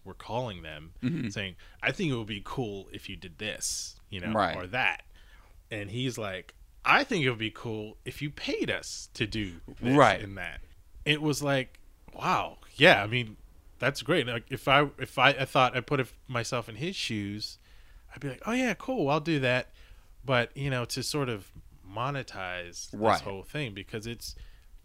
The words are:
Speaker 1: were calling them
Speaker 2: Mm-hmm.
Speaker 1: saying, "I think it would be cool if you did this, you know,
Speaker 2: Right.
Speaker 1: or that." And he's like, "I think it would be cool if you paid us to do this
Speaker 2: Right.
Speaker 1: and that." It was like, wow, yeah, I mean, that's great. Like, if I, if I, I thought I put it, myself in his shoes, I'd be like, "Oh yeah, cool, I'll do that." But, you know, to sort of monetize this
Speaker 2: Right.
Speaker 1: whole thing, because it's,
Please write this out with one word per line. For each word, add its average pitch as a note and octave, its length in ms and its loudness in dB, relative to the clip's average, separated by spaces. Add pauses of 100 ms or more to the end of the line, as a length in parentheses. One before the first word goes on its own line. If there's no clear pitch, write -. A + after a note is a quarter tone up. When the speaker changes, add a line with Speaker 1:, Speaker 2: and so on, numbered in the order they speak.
Speaker 1:
were F#2+ 100 -14
calling G#2+ 480 -6
them D#2 300 -12 (100)
Speaker 2:
Mm-hmm. C3+ 260 0
Speaker 1:
saying, G2 280 -6 (260)
"I A#2 100 2
think E3 200 0
it B2 40 0
would A2 120 -4
be G#2 140 -6
cool G2+ 500 -6
if - 180 -12
you G2 60 -10
did E2+ 220 -14
this, - 580 -6 (140)
you G2 100 -8
know, F2+ 120 -2
Speaker 2:
Right. F#2 240 2
Speaker 1:
or F#2 120 -8
that." G#2 340 0 (680)
And G2+ 180 -6
he's B2 260 -4
like, F#2+ 380 -8 (300)
"I E3+ 200 8
think F#3 200 0
it B2+ 60 4
would A2+ 80 0
be A2 120 -2
cool G#2+ 540 -8
if - 180 -10
you D3 80 -4
paid C#4 400 -2
us - 440 -6
to B2 120 0
do G2+ 280 -4 (280)
this B2+ 140 4
Speaker 2:
Right. A2 260 8
Speaker 1:
and G2 160 -8
that." E2 220 -8 (440)
It D3 160 2
was D3 220 0
like, C3+ 380 0 (340)
wow, C3+ 440 -2 (180)
yeah, C3+ 260 10
I G#2 60 -2
mean, A2+ 280 -2 (440)
that's C3 220 0
great. C#3+ 240 2
Like, A#2 240 -4
if - 180 -4
I, C#3 200 8 (100)
if C3 200 -6
I, C3 120 10
I C3+ 140 2
thought B2+ 320 4
I B2+ 40 -2
put C#3 200 0
it, B2 80 -2 (200)
myself A#2+ 400 -2
in A2+ 80 -12
his E3+ 200 -6
shoes, G#2 640 -4 (560)
I'd B2 60 -16
be C#3 80 -6
like, B2+ 180 -10
"Oh G#3+ 60 0
yeah, B3 220 2
cool, G#3 360 0
I'll D#3 100 4
do D3+ 200 2
that." B2+ 320 2 (520)
But, B2 320 2
you C#3 140 -4
know, B2 160 0
to B2+ 160 -4
sort C#3 260 -2
of G#2 220 -6 (560)
monetize F#2 840 -8
this - 100 -12
Speaker 2:
Right. A2 200 6
Speaker 1:
whole G2 220 -8
thing, B2+ 320 -6
because G#2 320 -8
it's, - 280 -10 (500)